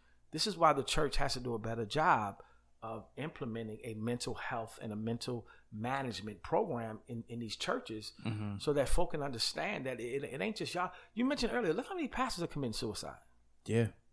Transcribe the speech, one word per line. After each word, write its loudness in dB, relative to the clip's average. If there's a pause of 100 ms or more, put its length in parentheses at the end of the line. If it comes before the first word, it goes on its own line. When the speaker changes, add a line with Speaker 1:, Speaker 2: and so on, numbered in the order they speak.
(320)
Speaker 1:
this 0
is 0
why 8
the 2
church 4
has 4
to -4
do -2
a -2
better -2
job 4 (480)
of -8 (100)
implementing -6
a -6
mental -2
health -6
and -6
a -4
mental -2 (280)
management -4
program 0
in, -8
in -6
these -6
churches -4 (120)
Speaker 2:
Mm-hmm. -4
Speaker 1:
so 0
that 4
folk 8
can -2
understand -2
that -6
it, -2
it -6
ain't 0
just -4
y'all. -2 (240)
You 2
mentioned 2
earlier, 4
look -2
how -4
many -2
pastors -2
are -2
committing -2
suicide. -4 (480)
Speaker 2:
Yeah. 4 (260)